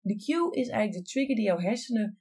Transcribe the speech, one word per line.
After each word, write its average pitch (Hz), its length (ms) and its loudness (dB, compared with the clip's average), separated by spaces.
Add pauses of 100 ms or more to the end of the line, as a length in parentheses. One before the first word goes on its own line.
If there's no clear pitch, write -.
De 208 140 0
cue 339 360 0
is 247 160 0
eigenlijk 208 380 -2
de - 60 -14
trigger 277 240 2
die 220 100 2
jouw 180 140 4
hersenen 214 600 -2